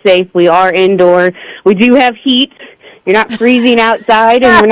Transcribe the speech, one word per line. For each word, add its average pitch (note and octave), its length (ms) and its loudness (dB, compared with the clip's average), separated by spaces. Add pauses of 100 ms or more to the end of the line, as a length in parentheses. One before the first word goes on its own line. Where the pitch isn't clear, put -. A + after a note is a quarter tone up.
safe. F#3 300 0
We F3 140 2
are F3+ 240 0
indoor. F3+ 580 0 (340)
We F#3+ 120 0
do B3 180 0
have B3+ 220 0
heat. C4 360 -4 (540)
You're F#3 60 -2
not A3 220 -4
freezing A#3+ 440 0
outside, A3+ 640 0
and A#3+ 200 2
we're G#3 100 2